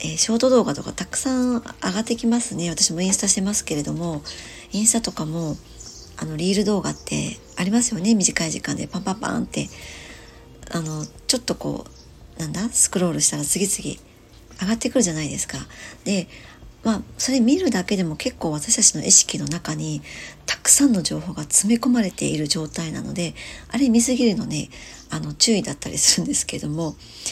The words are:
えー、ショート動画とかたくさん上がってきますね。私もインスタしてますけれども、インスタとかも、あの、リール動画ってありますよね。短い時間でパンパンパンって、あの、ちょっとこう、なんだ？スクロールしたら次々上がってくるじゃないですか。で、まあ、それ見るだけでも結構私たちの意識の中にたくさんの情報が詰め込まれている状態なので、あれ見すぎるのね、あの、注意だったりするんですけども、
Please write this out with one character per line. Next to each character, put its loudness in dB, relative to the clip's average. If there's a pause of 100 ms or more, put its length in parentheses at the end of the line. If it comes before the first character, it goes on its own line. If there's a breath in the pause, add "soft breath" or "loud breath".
え -6
ー、 -8
シ 2
ョ 4
ー 4
ト 6
動 8
画 0
と -8
か -8
た -6
く -8
さ 0
ん 2
上 -2 (300)
が -2
っ -2
て 0
き -2
ま 4
す -6
ね。 -2
私 2
も -2
イ 2
ン 2
ス 2
タ 0
し 4
て 0
ま 0
す -2
け -4
れ 0
ど -4
も、 -4 (500 loud breath)
イ 0
ン 2
ス 6
タ 2
と -4
か -4
も、 -2 (580)
あ -8
の、 -6
リ 2
ー 2
ル 4
動 2
画 -2
っ -4
て -4 (180)
あ -2
り 0
ま 4
す 0
よ -2
ね。 6
短 2
い -2
時 -6
間 -2
で -4
パ -8
ン -6
パ -2
ン -8
パ -2
ン 0
っ -6
て、 -6 (1000 loud breath)
あ -4
の、 -6 (220)
ち 4
ょ 2
っ -14
と -2
こ -6 (540)
う、 -4
な -4
ん -6
だ？ -2
ス 2
ク 0
ロ 2
ー 0
ル -2
し 4
た -2
ら -4
次 0
々 -6 (600)
上 -2
が 2
っ 0
て -2
く -2
る 6
じ 2
ゃ -2
な -2
い -4
で -6
す -6
か。 -8 (460 loud breath)
で、 0 (560 loud breath)
ま 2
あ、 -4 (160)
そ -2
れ 6
見 6
る 2
だ 2
け 0
で 2
も -4
結 -6
構 -2
私 -2
た 2
ち 6
の -4
意 4
識 6
の -4
中 -4
に -4 (460 loud breath)
た -2
く 0
さ 8
ん 6
の 2
情 -4
報 -8
が -6
詰 2
め 6
込 2
ま 4
れ 2
て -4
い 0
る 0
状 -2
態 -6
な -6
の -8
で、 -4 (340 loud breath)
あ -4
れ 4
見 6
す 4
ぎ 4
る 4
の -2
ね、 -4 (400 loud breath)
あ -4
の、 -6
注 2
意 2
だ -4
っ -10
た -10
り -6
す 6
る 2
ん -6
で -2
す -2
け -6
ど -6
も、 -4 (360 loud breath)